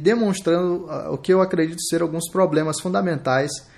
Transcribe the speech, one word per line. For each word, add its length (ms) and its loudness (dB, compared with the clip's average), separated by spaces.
demonstrando, 880 0
ah, 220 -8
o 80 -2
que 120 0
eu 80 6
acredito 440 0
ser 180 -2
alguns 300 -4
problemas 500 0
fundamentais 680 0